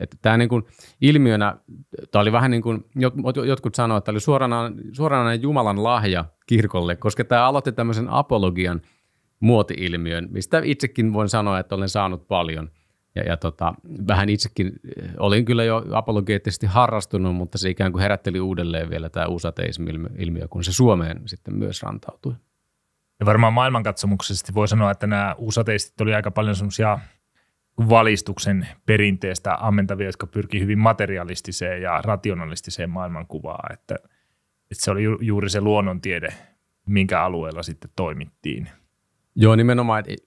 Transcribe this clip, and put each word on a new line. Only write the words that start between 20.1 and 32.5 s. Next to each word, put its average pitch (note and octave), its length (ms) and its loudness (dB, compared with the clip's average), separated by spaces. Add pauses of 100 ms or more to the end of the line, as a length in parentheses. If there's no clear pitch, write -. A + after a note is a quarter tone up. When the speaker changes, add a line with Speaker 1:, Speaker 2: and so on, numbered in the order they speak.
Speaker 1:
kun F2+ 160 -6
se F#2 80 -4
Suomeen F2+ 540 4
sitten - 280 -12
myös - 280 -6
rantautui. - 520 -10 (840)
Speaker 2:
Ja G2 60 0
varmaan A2 260 6
maailmankatsomuksellisesti G#2 1000 -2
voi G#2 140 2
sanoa, G#2+ 220 4
että G2+ 160 -4
nämä G2+ 320 -2
uusateistit A2 600 -2
oli A2 140 2
aika G#2 160 0
paljon G#2+ 260 0
semmosia G#2 420 0 (920)
valistuksen G#2 800 4 (180)
perinteestä G2 720 2
ammentavia, G2+ 460 0
jotka F#2+ 200 -8
pyrki G#2 340 -4
hyvin G#2 180 2
materialistiseen F#2 1040 0
ja E2+ 220 -2
rationalistiseen F2 840 -4